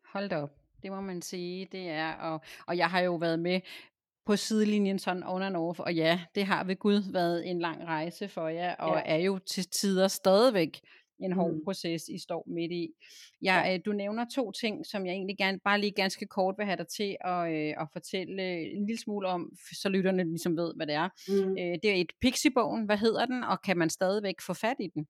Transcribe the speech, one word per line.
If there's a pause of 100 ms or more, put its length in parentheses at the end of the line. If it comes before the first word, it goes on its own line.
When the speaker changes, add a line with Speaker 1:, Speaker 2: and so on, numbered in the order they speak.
(120)
Speaker 1:
hold
da
op. (280)
Det
må
man
sige,
det
er.
Og, (260)
og
jeg
har
jo
været
med (680)
på
sidelinjen
sådan
on
and
off,
og
ja, (140)
det
har
ved
Gud
været
en
lang
rejse
for
jer,
og
Speaker 2:
Ja.
Speaker 1:
er
jo
til
tider
stadigvæk (380)
en
hård
Speaker 2:
Mm.
Speaker 1:
proces,
I
står
midt
i. (500)
Jeg,
Speaker 2:
Ja.
Speaker 1:
øh,
du
nævner
to
ting,
som
jeg
egentlig
gerne,
bare
lige
ganske
kort
vil
have
dig
til
at,
øh,
at
fortælle,
øh,
en
lille
smule
om,
f-,
så
lytterne
ligesom
ved,
hvad
det
er. (200)
Speaker 2:
Mm.
Speaker 1:
Øh,
det
er
et,
Pixiebogen,
hvad
hedder
den,
og
kan
man
stadigvæk
få
fat
i
den?